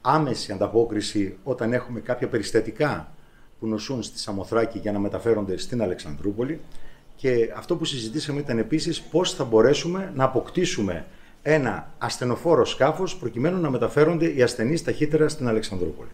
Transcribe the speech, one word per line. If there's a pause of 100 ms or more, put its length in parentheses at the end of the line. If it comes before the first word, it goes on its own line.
άμεση
ανταπόκριση
όταν
έχουμε
κάποια
περιστατικά (460)
που
νοσούν
στη
Σαμοθράκη
για
να
μεταφέρονται
στην
Αλεξανδρούπολη. (560)
Και
αυτό
που
συζητήσαμε
ήταν
επίσης
πώς
θα
μπορέσουμε
να
αποκτήσουμε (360)
ένα
ασθενοφόρο
σκάφος
προκειμένου
να
μεταφέρονται
οι
ασθενείς
ταχύτερα
στην
Αλεξανδρούπολη.